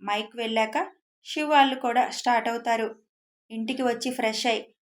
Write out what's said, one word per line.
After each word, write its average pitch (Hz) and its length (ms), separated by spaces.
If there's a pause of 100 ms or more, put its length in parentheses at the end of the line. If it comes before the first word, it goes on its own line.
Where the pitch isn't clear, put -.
మైక్ 214 320
వెళ్ళాక 226 500 (380)
శివ్ 302 260
వాళ్ళు 269 240
కూడా 247 360
స్టార్ట్ 233 380
అవుతారు. 233 480 (540)
ఇంటికి 226 320
వచ్చి 240 280
ఫ్రెష్ 226 360
అయి, 226 200 (240)